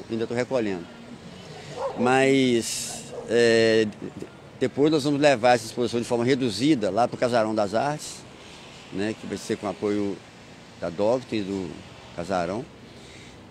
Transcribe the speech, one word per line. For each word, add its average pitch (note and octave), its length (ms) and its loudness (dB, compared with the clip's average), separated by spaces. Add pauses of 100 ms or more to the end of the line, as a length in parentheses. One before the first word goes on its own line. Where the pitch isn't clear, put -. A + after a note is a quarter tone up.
ainda A2+ 160 -2
tô A#2 80 -6
recolhendo. A#2 500 -2 (1160)
Mas, C3 1120 2 (160)
é, A2+ 580 6 (720)
depois C#3 320 2
nós D3 120 2
vamos C#3+ 180 0
levar B2 320 6
essa A#2 140 2
exposição A#2+ 320 -2
de A#2 80 -4
forma A#2+ 180 0
reduzida B2 640 2
lá A2+ 180 2
pro A2+ 100 -8
Casarão A#2 360 2
das G#2 220 0
Artes, C#3+ 480 -4 (680)
né, G#2 280 -2
que - 80 -12
vai G2 100 -6
ser G#2+ 200 -4
com G#2+ 100 -8
apoio G2+ 500 -2 (640)
da F2 80 -4
Doctor A2+ 480 0
e G#2+ 40 -2
do F#2+ 280 -6 (460)
Casarão. F2+ 500 -2 (840)